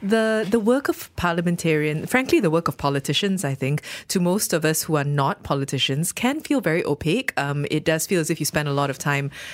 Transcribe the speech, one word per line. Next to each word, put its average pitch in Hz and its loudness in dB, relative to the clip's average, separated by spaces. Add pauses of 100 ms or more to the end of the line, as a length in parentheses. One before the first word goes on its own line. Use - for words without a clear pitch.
the, 220 0
the 233 4
work 240 2
of - -6
parliamentarian, 170 0
frankly, 262 2
the 196 2
work 165 2
of - -4
politicians, 151 0
I 135 -2
think, 135 -2 (260)
to - 0
most 180 2
of 160 2
us 156 0
who 156 0
are 143 2
not 143 0
politicians, 139 -2
can 269 0
feel 285 0
very 170 0
opaque. 165 0
Um, 143 -2
it 151 0
does 160 0
feel 180 2
as 156 -2
if 165 -2
you 151 -4
spend 147 -2
a 139 0
lot 139 0
of 131 -6
time, 143 -2 (240)